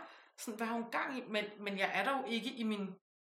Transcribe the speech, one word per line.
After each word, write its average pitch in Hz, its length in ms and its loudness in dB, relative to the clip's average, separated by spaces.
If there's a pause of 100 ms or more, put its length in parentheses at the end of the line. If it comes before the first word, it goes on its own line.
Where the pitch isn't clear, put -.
(400)
Sådan, 220 180 -6
hvad 226 100 0
har 226 80 0
hun 233 160 -2
gang 294 280 0
i? 226 100 -4
Men, 214 160 2 (160)
men 202 180 -2
jeg 190 160 4
er 196 100 4
der 269 140 4
jo 254 80 -2
ikke 226 280 0
i 226 80 -2
min, 202 320 2 (360)